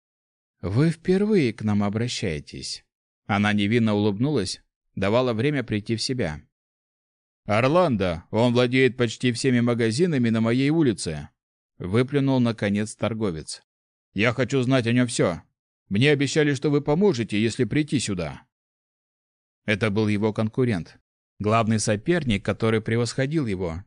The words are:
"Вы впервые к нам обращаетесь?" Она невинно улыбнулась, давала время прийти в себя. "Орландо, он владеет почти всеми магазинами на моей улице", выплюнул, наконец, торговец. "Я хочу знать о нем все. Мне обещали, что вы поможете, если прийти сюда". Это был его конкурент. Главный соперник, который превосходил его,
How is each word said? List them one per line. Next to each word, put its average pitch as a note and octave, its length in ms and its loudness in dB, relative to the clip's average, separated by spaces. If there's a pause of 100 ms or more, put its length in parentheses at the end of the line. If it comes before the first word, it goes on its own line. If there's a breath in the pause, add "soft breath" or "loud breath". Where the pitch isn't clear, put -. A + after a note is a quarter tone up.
(600)
"Вы A#2 300 0
впервые F#3 640 0
к - 100 -12
нам G#2 200 0
обращаетесь?" G2+ 1000 -6 (420)
Она G#2 260 2
невинно G#2+ 420 2
улыбнулась, G#2+ 680 -2 (320)
давала A#2+ 380 0
время C3 320 -2
прийти G#2+ 320 -4
в G#2+ 60 -6
себя. F#2+ 400 -6 (1040)
"Орландо, A2+ 840 2
он A#2+ 220 2
владеет B2+ 440 2
почти B2 360 0
всеми B2 280 2
магазинами A#2+ 680 2
на A2+ 100 2
моей B2+ 300 2
улице", G2 600 0 (480)
выплюнул, C3 600 0
наконец, G#2+ 560 0
торговец. G#2 680 -4 (520)
"Я A2+ 180 2
хочу C3 300 -2
знать B2+ 240 2
о A#2 60 0
нем B2 160 2
все. G2+ 340 -2 (460)
Мне A2 220 2
обещали, D3 440 2
что D3+ 160 -2
вы C#3+ 100 2
поможете, C#3+ 640 0
если A2+ 220 0
прийти C#3+ 340 -2
сюда". E2 480 -6 (1160)
Это G#2+ 260 0
был G#2+ 160 2
его G#2 260 0
конкурент. A2 640 -2 (420)
Главный A2 400 2
соперник, A#2+ 640 0
который A2 360 0
превосходил B2 680 -2
его, F2+ 380 -6